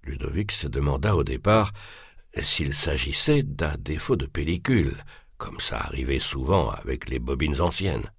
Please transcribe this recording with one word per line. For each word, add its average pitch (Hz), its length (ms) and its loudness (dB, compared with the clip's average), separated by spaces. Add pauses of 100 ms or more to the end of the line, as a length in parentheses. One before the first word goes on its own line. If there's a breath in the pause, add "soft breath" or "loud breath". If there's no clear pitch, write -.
Ludovic 71 480 -4
se - 160 -2
demanda 69 480 2
au 78 80 4
départ 104 480 2 (680 loud breath)
s'il 71 360 0
s'agissait 78 680 2
d'un 73 340 -2
défaut 76 380 -2
de 69 120 -2
pellicule, 80 680 2 (420 loud breath)
comme - 220 -10
ça - 200 -2
arrivait 67 400 -2
souvent 69 500 2
avec - 400 -6
les - 100 -2
bobines 71 420 -2
anciennes. 87 580 0